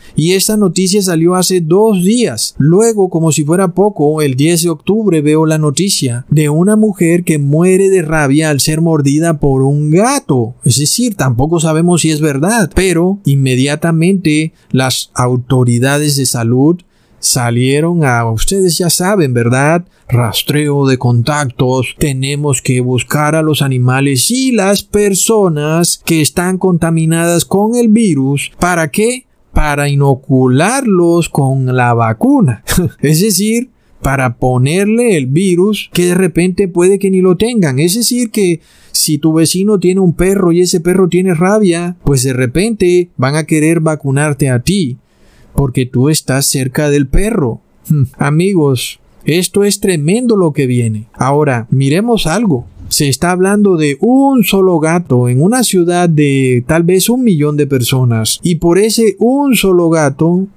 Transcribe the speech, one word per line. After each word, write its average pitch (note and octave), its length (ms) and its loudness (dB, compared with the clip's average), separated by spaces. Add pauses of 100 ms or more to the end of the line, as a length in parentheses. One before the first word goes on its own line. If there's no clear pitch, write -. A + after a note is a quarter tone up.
(160)
Y D#3+ 160 0
esta F#3+ 240 0
noticia F#3+ 460 0
salió F3+ 340 0
hace F#3 240 0
dos F3+ 460 2
días. G3+ 520 -2
Luego, F#3+ 520 2
como D#3+ 240 0
si D#3 100 -2
fuera F3 300 0
poco, D#3 480 -2
el C3+ 140 0
diez D#3+ 280 0
de F3 60 0
octubre F#3 500 -2
veo D3+ 260 2
la D#3 120 0
noticia D3+ 720 -2
de D3+ 180 2
una F3+ 300 2
mujer F3 480 0
que D#3+ 120 0
muere F3+ 520 2
de F#3+ 120 2
rabia D#3 480 0
al C#3+ 120 0
ser D#3 180 -2
mordida D#3 640 0
por C3+ 220 2
un D3 280 0
gato. E3 720 0
Es B2+ 160 0
decir, A3 360 -2
tampoco C#3 440 0
sabemos E3 400 0
si D#3+ 120 0
es D3+ 100 -4
verdad, D#3 520 0
pero F#3 520 0
inmediatamente D#3 1300 0 (180)
las C3 440 -2
autoridades B2+ 1000 0
de C3+ 100 -2
salud B2+ 520 0 (420)
salieron C#3 840 0
a, A#2 260 0
ustedes F3+ 480 0
ya F3 120 -2
saben, F3+ 440 0
¿verdad? C3+ 520 0 (240)
Rastreo C#3+ 760 -2
de C3 120 0
contactos, B2+ 1000 -2
tenemos C#3 640 -4
que B2+ 200 -2
buscar B2+ 520 -2
a D#3+ 80 0
los D3+ 200 -2
animales C3 680 0
y C4 220 -2
las G3+ 320 0
personas F3+ 1200 0
que E3 160 0
están F3+ 380 -2
contaminadas E3 880 0
con G#3 300 0
el A#3+ 120 2
virus. C#3+ 720 0
¿Para E3+ 320 -2
qué? A#3+ 340 -2 (280)
Para C#3+ 340 0
inocularlos D#3 1400 2
con C3 480 -2
la B2 160 2
vacuna. A#2 720 0 (160)
<laughs> - 180 -4
Es D3+ 220 0
decir, A3 480 -2 (320)
para C3 340 -2
ponerle F#3 800 0
el C3+ 120 -2
virus F#3 680 0
que F3 140 0
de F3 80 0
repente F#3 520 0
puede F3+ 320 2
que G3 100 -2
ni F#3+ 120 2
lo F#3 160 2
tengan. F#3+ 420 0
Es F3 160 0
decir, A#3+ 360 -2
que F3+ 280 0 (320)
si - 260 -2
tu D#3+ 140 0
vecino F3+ 480 0
tiene F#3 220 0
un F3+ 120 2
perro F#3+ 380 0
y F3 80 2
ese F3+ 220 0
perro F3+ 260 2
tiene F3+ 260 0
rabia, F3+ 680 0
pues C3+ 200 0
de C3+ 100 -2
repente F3+ 840 0
van C#3 200 -2
a D#3+ 100 -4
querer D#3+ 340 0
vacunarte C#3 680 -2
a B2 100 0
ti, D#3 380 -2 (580)
porque B2+ 300 0
tú B2+ 240 0
estás C#3 380 -2
cerca C#3+ 420 -2
del C#3+ 180 0
perro. D#3 540 0 (260)
<laughs> D3 140 0 (160)
Amigos, D3+ 800 0 (240)
esto F3+ 400 0
es G3+ 160 0
tremendo G3 560 0
lo E3+ 160 0
que C#3 160 -2
viene. A2+ 460 -2
Ahora, C3+ 560 -2
miremos E3 580 0
algo. E3 380 -2 (240)
Se - 180 0
está F3 240 -2
hablando F#3+ 460 2
de D3 240 0
un C4 420 2
solo F#3 360 2
gato D#3 500 0
en B2 120 0
una A#3 220 2
ciudad F3 460 0
de C3+ 580 2
tal D#3+ 160 0
vez F#3 240 0
un B3 160 0
millón D3+ 320 0
de D3 100 0
personas. B2 800 -2
Y E3+ 120 0
por E3+ 220 0
ese G#3+ 420 0
un C4 360 0
solo F3+ 340 2
gato, E3 680 0